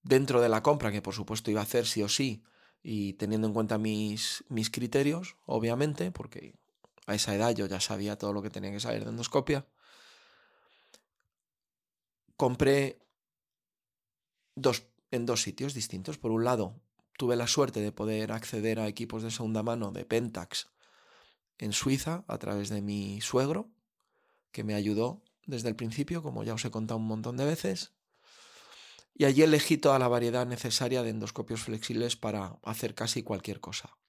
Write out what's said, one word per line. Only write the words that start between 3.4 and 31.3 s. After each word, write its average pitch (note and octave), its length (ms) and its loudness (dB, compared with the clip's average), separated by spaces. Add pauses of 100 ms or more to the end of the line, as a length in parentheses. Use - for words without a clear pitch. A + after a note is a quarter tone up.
en G#2 80 -2
cuenta A2 240 0
mis, G#2+ 720 -2
mis A2 220 -2
criterios, C#3+ 680 0 (100)
obviamente, C3+ 640 0
porque - 480 -14 (480)
a G2+ 80 -2
esa G#2 200 0
edad A2+ 200 4
yo G2+ 120 0
ya F#2 140 -4
sabía G2+ 360 -4
todo G2+ 160 -4
lo G2+ 100 -4
que G#2 80 -8
tenía G2 200 -8
que G2+ 100 -8
saber A2+ 240 -4
de A2+ 60 -8
endoscopia, C3+ 560 0 (2750)
compré C3+ 600 4 (1600)
dos, C3 320 2 (240)
en A#2 160 0
dos - 160 2
sitios C#3 320 -4
distintos. A2 440 -8
Por A#2 120 -2
un A2+ 140 2
lado, A2+ 360 0 (380)
tuve B2 180 2
la A#2+ 100 0
suerte B2 340 2
de G#2 120 -2
poder G#2+ 400 -2
acceder A2 480 -2
a G#2+ 80 0
equipos A2+ 340 -6
de A2+ 80 -6
segunda A2 320 -2
mano A2+ 300 -2
de F#2 120 -8
Pentax A2+ 640 -2 (920)
en G#2+ 140 -4
Suiza C#3 540 0
a - 120 -8
través G2+ 300 -4
de G#2 140 -4
mi G2+ 380 -4
suegro, C#3+ 500 0 (800)
que - 140 -8
me G#2+ 100 -2
ayudó G#2+ 480 0 (240)
desde A#2+ 220 -4
el A2 80 -2
principio, C#3 460 -4
como B2 200 -6
ya A2+ 120 -2
os A2+ 100 -6
he A#2 60 -2
contado A2 280 -4
un A2 80 -2
montón A2 300 -4
de C3+ 80 0
veces. - 480 -2 (1200)
Y C#3+ 100 6
allí C#3 160 8
elegí D3+ 360 6
toda C#3 200 6
la B2+ 100 4
variedad A#2+ 360 2
necesaria B2 580 0
de A2+ 80 0
endoscopios A2 520 -6